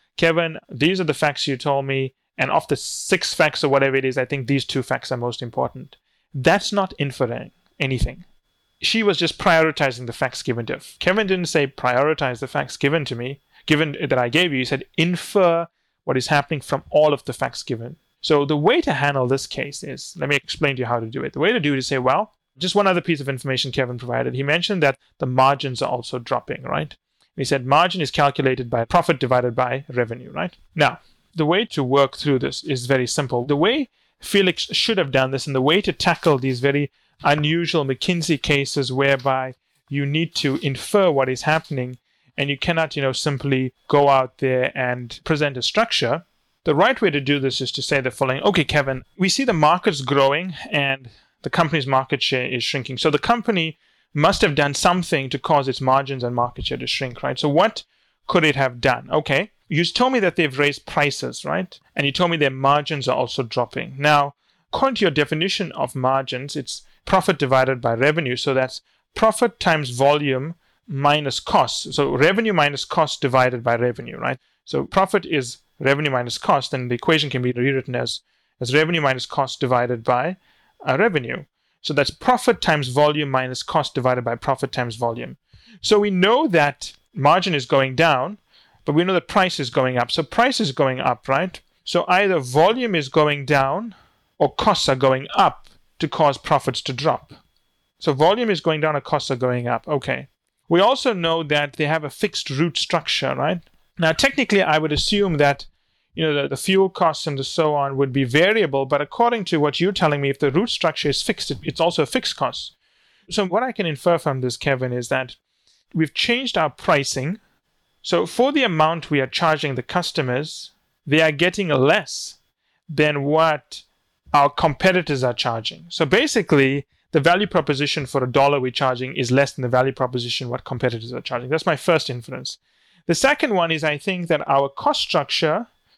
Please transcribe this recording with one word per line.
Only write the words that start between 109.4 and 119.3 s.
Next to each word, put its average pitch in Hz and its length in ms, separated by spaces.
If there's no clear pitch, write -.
to 165 120
what 147 220
you're 185 120
telling 151 280
me, 139 100
if - 80
the 139 140
root 202 180
structure - 380
is 135 120
fixed, - 300
it, 139 120
it's - 180
also 165 220
a 139 40
fixed - 300
cost. - 400
So 208 160
what 190 200
I 254 80
can 185 140
infer 165 320
from 131 220
this, 127 160
Kevin, 127 360
is 123 160
that 131 280
we've 160 220
changed 240 420
our 160 140
pricing. 147 720
So 240 220
for 254 280
the 285 100
amount 160 480
we 143 100
are 131 60
charging 151 480